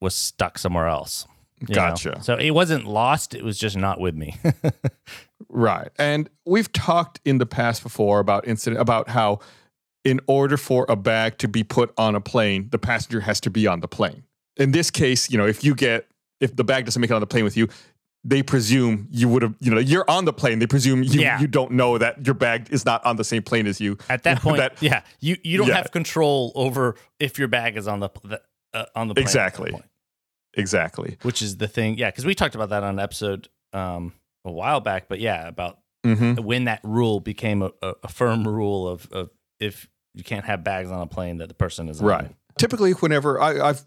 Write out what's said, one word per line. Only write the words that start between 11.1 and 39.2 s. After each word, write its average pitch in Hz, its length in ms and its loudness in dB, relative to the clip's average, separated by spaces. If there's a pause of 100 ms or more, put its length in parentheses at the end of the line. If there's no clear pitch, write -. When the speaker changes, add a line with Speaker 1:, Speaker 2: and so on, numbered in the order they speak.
Speaker 2:
to 110 80 0
be 107 160 0
put - 340 0
on 110 180 4
a 101 60 -2
plane, 104 500 0
the 113 80 0
passenger 113 420 -2
has 104 200 -2
to - 80 -2
be 104 180 2
on 87 140 0
the 87 60 -8
plane. 85 360 -4 (340)
In 139 140 4
this 165 180 2
case, 131 400 0
you 123 80 2
know, 104 80 4
if 107 180 0
you 143 120 4
get, 120 320 0 (320)
if 131 160 0
the 123 80 0
bag 131 220 0
doesn't 123 140 -4
make 120 120 0
it - 20 4
on 110 80 4
the 104 60 -2
plane 117 160 2
with 104 140 0
you, 110 100 4 (560)
they 135 200 2
presume 117 640 2
you 120 200 2
would 123 120 4
have, 110 180 0
you 123 120 2
know, 110 80 4
you're 143 300 4
on 180 160 4
the 151 80 2
plane. 113 260 0
They 113 80 2
presume 131 360 2
you, 139 180 4
Speaker 1:
Yeah. 127 180 4
Speaker 2:
you 147 80 4
don't 127 240 0
know 123 260 4
that 117 280 -2
your 131 100 2
bag 117 360 0
is 143 140 -2
not 117 200 2
on 120 100 2
the 110 80 -2
same 113 180 -2
plane 113 240 0
as 101 160 -2
you. 101 160 -2 (120)
Speaker 1:
At 127 140 -4
that 165 180 2
Speaker 2:
<laughs> - 20 -2
Speaker 1:
point, 151 140 2
Speaker 2:
That 131 240 0
Speaker 1:
yeah, 131 200 2 (180)
you, 170 240 -2
you 170 140 0
don't 208 100 4
Speaker 2:
Yeah. 196 100 4
Speaker 1:
have - 140 -2
control 147 640 0
over 127 400 0 (240)
if 143 200 -4
your 135 80 0
bag 117 300 -2
is 101 100 -6
on 104 120 -4
the, 98 100 -4 (140)
the, 104 180 -10 (320)
uh, 110 120 -6 (100)
on 113 120 -2
the 104 80 -6
plane 107 120 4
at 95 60 -2
that 101 140 2
Speaker 2:
Exactly. 87 240 -8
Speaker 1:
point. - 140 -12 (680)
Speaker 2:
Exactly. 90 720 -4
Speaker 1:
Which 120 180 -4
is 98 160 -6
the 107 100 -4
thing. 110 300 -2
Yeah, 110 140 -2
'cause 127 140 -12
we 190 100 0
talked 151 200 -2
about 107 140 -6
that 101 140 -2
on 98 120 -4
an 98 40 -4
episode, 98 480 -6 (260)
um, 87 400 -6 (300)
a 92 80 -10
while 113 300 -2
back. 98 260 -4
But 98 120 -8
yeah, 90 280 -4
about 85 300 -10 (260)
Speaker 2:
Mm-hmm. 117 400 2
Speaker 1:
when 120 220 -2
that 110 180 -2
rule 110 360 0
became 104 420 -4
a, 95 100 -4 (120)
a, 92 100 -6 (100)
a - 40 -14
firm 113 400 0
rule 101 400 -2
of, 87 240 -10
of 92 180 -8 (300)